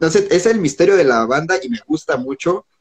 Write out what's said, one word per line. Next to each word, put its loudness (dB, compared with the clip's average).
no 2
sé, 0
es 2
el 2
misterio 2
de 4
la 2
banda -2
y -10
me -6
gusta -4
mucho -6